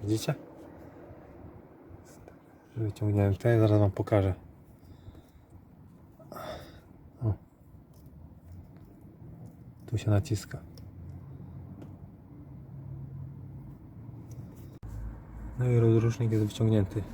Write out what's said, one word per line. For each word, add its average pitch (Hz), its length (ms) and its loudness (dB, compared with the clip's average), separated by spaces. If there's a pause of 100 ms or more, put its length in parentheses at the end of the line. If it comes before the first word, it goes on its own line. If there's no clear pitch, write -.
widzicie? 110 300 0 (2500)
Wyciągnięte, 104 840 4
zaraz 107 200 8
wam 104 100 6
pokażę. 98 440 4 (3000)
O. 107 120 2 (2500)
Tu 110 120 -2
się - 120 0
naciska. 101 480 0 (4000)
No 123 120 4
i 120 80 8
rozrusznik 113 540 6
jest 107 120 4
wyciągnięty. 107 580 2 (120)